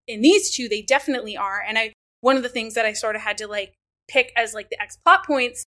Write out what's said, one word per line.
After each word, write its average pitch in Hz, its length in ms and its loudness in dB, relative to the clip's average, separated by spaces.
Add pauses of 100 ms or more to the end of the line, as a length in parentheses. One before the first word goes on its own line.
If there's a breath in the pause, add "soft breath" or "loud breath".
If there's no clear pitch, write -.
in 214 140 -6
these 381 280 6
two, 240 180 -6
they 208 140 -4
definitely 247 540 -2
are. 196 300 -4
And 220 120 -2
I, 220 140 -2 (300)
one 269 140 4
of 254 60 0
the 247 60 -4
things 226 260 -8
that 226 120 2
I 214 80 -2
sort 214 200 -4
of 214 80 -8
had 208 160 -4
to, 214 80 -6
like, 208 280 -8 (340)
pick 254 260 0
as, 220 200 0
like, 208 160 -12
the - 120 -8
X - 220 -14
plot 370 220 6
points 254 380 -2 (120)